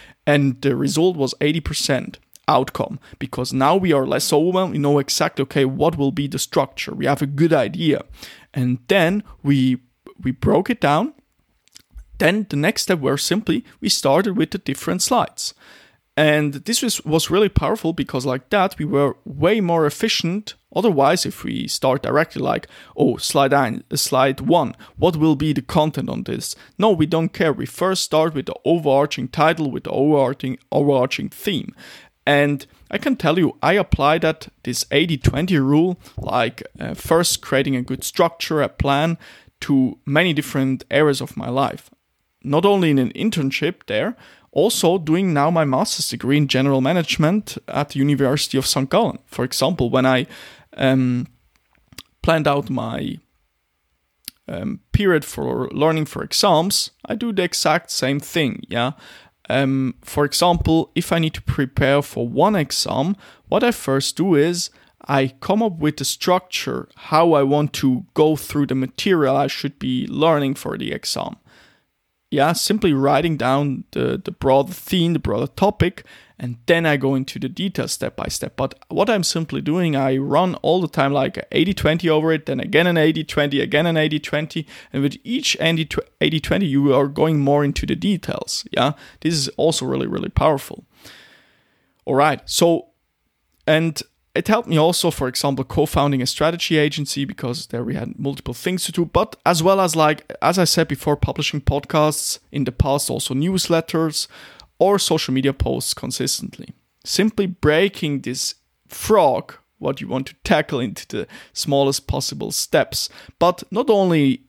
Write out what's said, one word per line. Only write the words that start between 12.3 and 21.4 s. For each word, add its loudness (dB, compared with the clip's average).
the -4
next 0
step 0
were 0
simply, -2
we -2
started 2
with 0
the -6
different -6
slides. -2
And 2
this -4
was, -2
was 0
really 4
powerful -2
because -6
like -4
that, 2
we -4
were 0
way 0
more 2
efficient. -4
Otherwise, 4
if -10